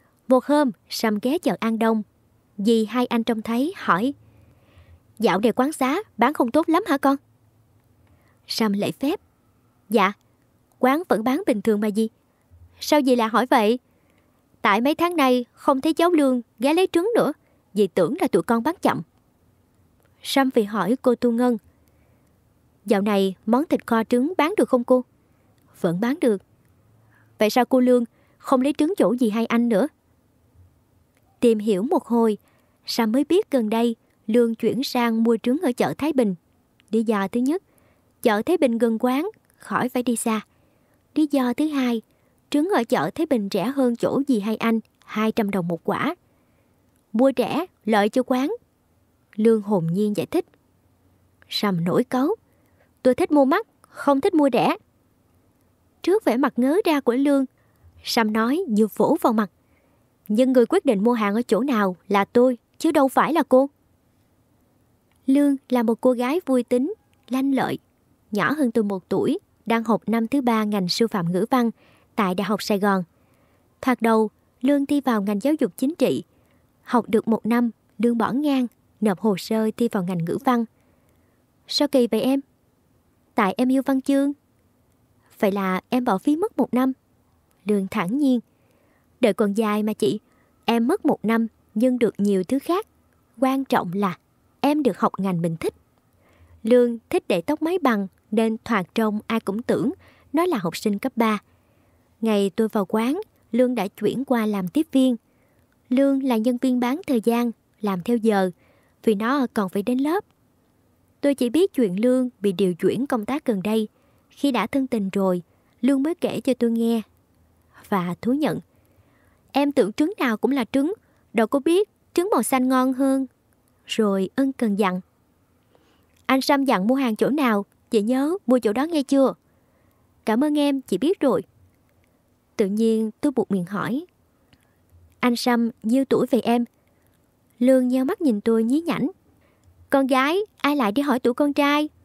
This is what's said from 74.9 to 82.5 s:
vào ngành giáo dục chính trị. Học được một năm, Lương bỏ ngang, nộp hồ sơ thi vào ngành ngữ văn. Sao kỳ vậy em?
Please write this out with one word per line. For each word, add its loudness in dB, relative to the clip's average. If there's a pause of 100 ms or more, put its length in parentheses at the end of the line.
vào 0
ngành -2
giáo 0
dục -2
chính -2
trị. 0 (600)
Học -2
được 0
một -2
năm, 0 (280)
Lương 0
bỏ 0
ngang, 0 (340)
nộp 0
hồ 0
sơ -2
thi 0
vào -2
ngành -4
ngữ -4
văn. 0 (1040)
Sao 0
kỳ 2
vậy -2
em? 0 (920)